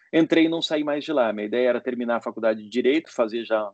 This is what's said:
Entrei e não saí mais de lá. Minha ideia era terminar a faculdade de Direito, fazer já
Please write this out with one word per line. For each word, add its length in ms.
Entrei 340
e 20
não 140
saí 200
mais 220
de 80
lá. 200
Minha 140
ideia 220
era 120
terminar 360
a 40
faculdade 420
de 60
Direito, 440
fazer 320
já 300